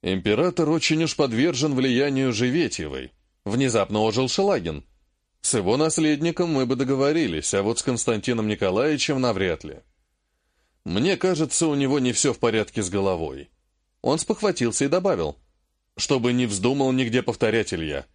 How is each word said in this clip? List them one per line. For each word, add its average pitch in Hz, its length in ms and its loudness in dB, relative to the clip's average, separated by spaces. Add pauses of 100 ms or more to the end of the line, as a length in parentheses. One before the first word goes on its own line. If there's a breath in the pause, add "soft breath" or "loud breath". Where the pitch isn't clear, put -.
«Император 113 680 0
очень 156 340 0
уж 156 120 -2
подвержен 139 600 0
влиянию 135 560 2
Живетьевой», — 104 800 -2 (340)
внезапно 107 540 0
ожил 110 300 2
Шелагин. 110 560 -2 (560)
«С - 140 -2
его 101 200 2
наследником 160 760 0
мы 131 140 2
бы 123 100 0
договорились, 135 800 0
а 98 100 2
вот 113 160 0
с - 40 -6
Константином 113 640 -2
Николаевичем 123 720 0
навряд 98 440 0
ли. 71 180 -14 (1040)
Мне 135 320 0
кажется, 165 500 0
у 151 80 2
него 139 240 2
не 127 140 2
все 131 200 2
в - 60 -8
порядке 110 420 0
с 92 80 -2
головой». 82 600 -2 (520)
Он 156 180 0
спохватился 139 680 -2
и - 20 0
добавил: 143 480 0 (600)
«Чтобы 123 360 0
не 123 140 2
вздумал 123 460 0
нигде 127 300 2
повторять, 110 520 0
Илья». 76 420 -6